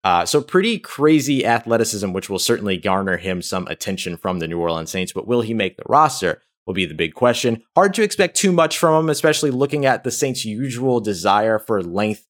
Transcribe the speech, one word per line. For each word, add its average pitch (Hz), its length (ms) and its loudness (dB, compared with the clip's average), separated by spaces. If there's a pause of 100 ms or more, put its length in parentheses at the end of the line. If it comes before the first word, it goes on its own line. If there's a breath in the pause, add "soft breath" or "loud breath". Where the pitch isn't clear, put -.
Uh, 87 200 4
so 147 160 0
pretty 196 380 0
crazy 143 640 0
athleticism, 110 680 0
which 95 180 -6
will 98 80 -4
certainly 104 380 0
garner 95 400 0
him 90 260 -4
some 92 240 -4
attention 90 500 -8
from 92 220 -4
the 82 80 -4
New 85 140 -4
Orleans 82 300 -2
Saints, 92 220 -6
but - 140 -8
will 120 140 0
he 113 140 -4
make 98 240 -4
the - 80 -16
roster 135 560 2 (240)
will 95 80 -6
be 95 100 0
the 78 100 -8
big 82 200 -4
question. 120 480 0 (120)
Hard 190 200 4
to 226 80 0
expect 196 340 0
too 190 160 2
much 175 260 2
from 160 240 4
him, 160 80 0
especially 151 400 2
looking 139 360 0
at 123 180 2
the 120 80 -4
Saints' 127 320 -2
usual 120 560 -2
desire 104 580 2
for 107 240 0
length 101 480 -2